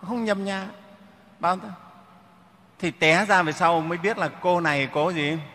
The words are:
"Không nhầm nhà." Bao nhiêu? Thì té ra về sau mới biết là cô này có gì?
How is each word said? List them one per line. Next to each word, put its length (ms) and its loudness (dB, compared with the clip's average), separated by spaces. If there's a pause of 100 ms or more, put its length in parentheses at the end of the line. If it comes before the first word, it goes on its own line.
"Không 180 -4
nhầm 200 0
nhà." 220 -6 (720)
Bao 160 2
nhiêu? 160 -12 (1080)
Thì 120 -2
té 340 4
ra 180 4
về 80 0
sau 300 2
mới 160 -4
biết 200 -2
là 120 -2 (120)
cô 180 2
này 340 0
có 160 2
gì? 280 -2 (180)